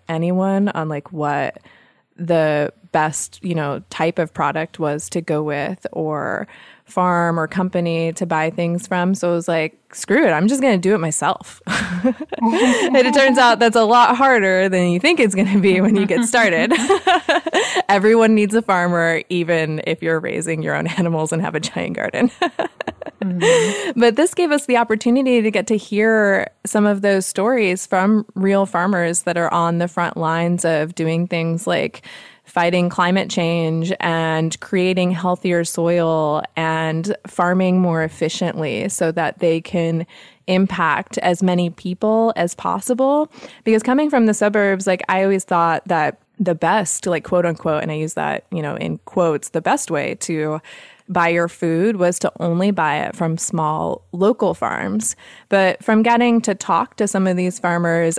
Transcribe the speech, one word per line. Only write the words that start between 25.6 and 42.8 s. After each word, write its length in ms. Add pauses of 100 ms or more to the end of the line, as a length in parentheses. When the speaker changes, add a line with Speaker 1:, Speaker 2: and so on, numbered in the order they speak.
Speaker 1:
to 100
hear 680 (180)
some 220
of 160
those 240
stories 600
from 380 (100)
real 300
farmers 600
that 120
are 160
on 240
the 120
front 280
lines 480
of 300
doing 320
things 400
like 340 (440)
fighting 440
climate 400
change 720
and 600
creating 500
healthier 540
soil 800 (140)
and 580 (120)
farming 560
more 200
efficiently 880
so 240
that 280
they 200
can 460 (400)
impact 720
as 240
many 260
people 680
as 180
possible. 760 (340)